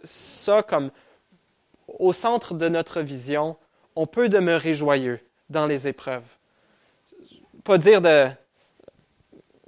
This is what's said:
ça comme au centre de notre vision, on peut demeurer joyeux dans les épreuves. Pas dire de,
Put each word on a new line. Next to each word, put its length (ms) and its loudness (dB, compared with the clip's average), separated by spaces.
ça 600 -2
comme 260 -4
au 120 2
centre 440 -4
de 120 -2
notre 340 -4
vision, 540 -6
on 120 -4
peut 220 0
demeurer 440 2
joyeux 460 0
dans 160 -2
les 200 -4
épreuves. 380 -10
Pas 140 4
dire 240 6
de, 260 6